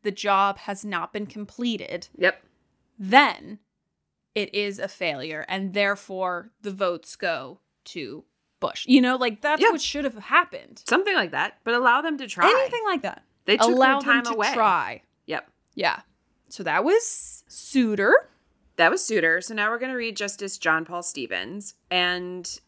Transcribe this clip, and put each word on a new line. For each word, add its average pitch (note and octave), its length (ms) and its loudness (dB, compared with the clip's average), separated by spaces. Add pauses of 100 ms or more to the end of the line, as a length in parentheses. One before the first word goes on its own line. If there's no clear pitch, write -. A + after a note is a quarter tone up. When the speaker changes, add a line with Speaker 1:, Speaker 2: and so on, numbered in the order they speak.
Speaker 1:
the G#3 80 -4
job G3 480 2
has G3+ 260 -8
not F3+ 280 -4
been G#3+ 140 -6
completed, G#3 840 -6 (100)
Speaker 2:
Yep. F3+ 240 0 (560)
Speaker 1:
then G#3+ 640 2 (720)
it G3+ 200 -6
is G3+ 260 -4
a G3 80 -6
failure, D#3 600 -8
and F#3+ 260 -6
therefore F#3+ 760 -2 (120)
the G#3 100 -8
votes F3+ 420 -4
go D#3 460 -6 (240)
to C#3+ 400 -12 (340)
Bush." - 300 -4
You B3+ 120 8
know, B3 160 2
like, B3 260 -4
that's D4+ 200 0
Speaker 2:
Yeah. A4+ 80 6
Speaker 1:
what E4 100 0
should C#4+ 240 -4
have B3 140 -6
happened. - 720 -2
Speaker 2:
Something F#4+ 260 2
like G#3 160 0
that, C#3+ 320 -4
but A#3 120 0
allow B3 280 4
them D#4 160 -4
to C4+ 80 -12
try. F4+ 240 4
Speaker 1:
Anything A#4+ 340 2
like F#4 180 0
that. - 200 -8 (220)
Speaker 2:
They G#3 140 4
took A3 100 6
Speaker 1:
Allow C4 320 4
Speaker 2:
their C4+ 140 2
time A#3+ 100 2
Speaker 1:
them A#3 80 -4
to A3+ 60 -6
Speaker 2:
away. G#3+ 160 2
Speaker 1:
try. E3+ 480 0 (240)
Speaker 2:
Yep. - 220 -8 (260)
Speaker 1:
Yeah. - 260 -2 (480)
So - 160 -12
that E3+ 200 0
was - 640 0
Souter. A#3 800 2 (480)
Speaker 2:
That E3+ 140 6
was F#4 140 0
Souter. E3+ 360 2
So A3 140 -10
now G#3+ 160 0
we're A#3 80 -2
gonna B3+ 180 -6
read A3+ 200 -6
Justice G3 420 -6
John D#3+ 260 0
Paul F3 180 -10
Stevens. C3 720 -8 (160)
And F3+ 760 -4